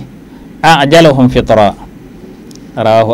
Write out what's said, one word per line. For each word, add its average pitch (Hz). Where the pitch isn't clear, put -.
ajalahum 147
fitra." 110
Rawaahu 110